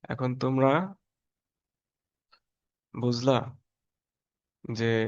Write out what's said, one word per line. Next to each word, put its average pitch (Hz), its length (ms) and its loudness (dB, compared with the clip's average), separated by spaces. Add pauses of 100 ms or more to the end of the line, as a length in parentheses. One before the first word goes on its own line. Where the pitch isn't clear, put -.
এখন 127 320 -4
তোমরা 131 360 2 (2250)
বুঝলা 123 440 0 (1300)
যে 113 280 -2 (160)